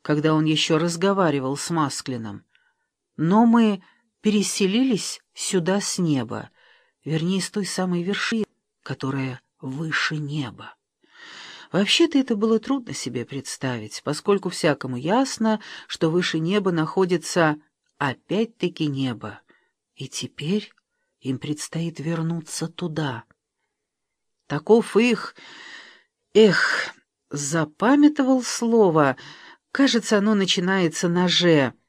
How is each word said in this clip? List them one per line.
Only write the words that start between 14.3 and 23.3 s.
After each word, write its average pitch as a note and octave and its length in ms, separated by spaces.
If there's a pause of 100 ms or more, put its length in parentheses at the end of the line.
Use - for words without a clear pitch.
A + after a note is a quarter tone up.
всякому C#3+ 480
ясно, A3 640 (260)
что - 220
выше E3+ 300
неба F#3 320
находится E3 840 (400)
опять-таки F3 920
небо, B2+ 520 (560)
и C3+ 120
теперь - 640 (480)
им C3 180
предстоит D#3+ 600
вернуться E3 680
туда. D#3 560 (1200)